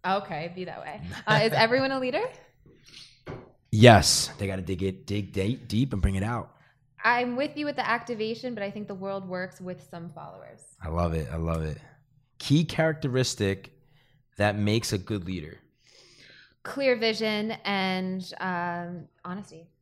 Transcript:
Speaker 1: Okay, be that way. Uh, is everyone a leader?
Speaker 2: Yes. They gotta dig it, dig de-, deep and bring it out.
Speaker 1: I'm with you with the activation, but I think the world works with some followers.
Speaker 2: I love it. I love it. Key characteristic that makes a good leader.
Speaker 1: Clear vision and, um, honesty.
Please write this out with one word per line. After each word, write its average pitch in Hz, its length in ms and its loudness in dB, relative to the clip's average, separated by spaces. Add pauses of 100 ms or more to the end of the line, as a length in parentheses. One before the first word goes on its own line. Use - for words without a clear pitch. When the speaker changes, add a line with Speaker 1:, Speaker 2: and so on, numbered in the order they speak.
Speaker 1:
Okay, 180 480 -2
be 180 120 -8
that - 140 -12
way. - 200 -12 (260)
Uh, - 180 4
is 220 80 2
everyone 262 380 4
a 269 80 -2
leader? 262 240 -2 (1500)
Speaker 2:
Yes. 107 680 8
They 101 80 -4
gotta 95 160 -4
dig 87 200 -4
it, 95 240 -4
dig 101 260 -4
de-, 101 240 0
deep 127 360 0
and 101 100 0
bring 98 140 2
it 95 60 0
out. 113 340 -6 (480)
Speaker 1:
I'm 240 320 2
with 285 200 -4
you 294 80 -4
with 285 120 -4
the 220 120 -2
activation, 233 680 -4
but 208 80 -6
I 202 80 -6
think 208 160 -10
the 202 80 -10
world 196 320 -8
works 185 340 -8
with 180 300 -12
some 170 200 -12
followers. - 500 -18 (220)
Speaker 2:
I 85 60 -8
love 82 260 0
it. 78 180 -4
I 78 40 -6
love 82 260 -2
it. 76 160 -4 (600)
Key 156 260 4
characteristic 131 1080 0 (640)
that 104 220 2
makes 107 340 2
a 107 60 0
good 95 260 -4
leader. 85 340 -8 (1040)
Speaker 1:
Clear 269 320 2
vision 220 560 0 (120)
and, 185 580 0 (180)
um, 175 680 -4 (160)
honesty. 190 420 -10 (160)